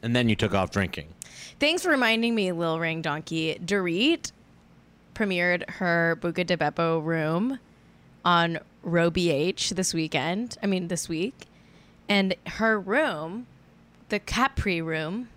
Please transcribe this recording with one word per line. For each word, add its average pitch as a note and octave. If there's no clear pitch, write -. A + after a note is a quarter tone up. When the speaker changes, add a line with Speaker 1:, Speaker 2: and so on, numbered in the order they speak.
Speaker 1:
And A#2
then B2
you A2
took G2
off F#2+
drinking. F2
Speaker 2:
Thanks D#4+
for F#4
reminding A#3
me, F#3+
Lil E3
Ring E3
Donkey. D#3+
Dorit G3
premiered F3+
her E3+
Buca F3
de F3
Beppo E3
room E3
on E3+
Row E3+
B E3+
H D3
this F#3
weekend. E3
I -
mean, F#3
this F3
week. E3+
And F#3+
her A3
room, G3+
the G#3
Capri G#3
room D#3+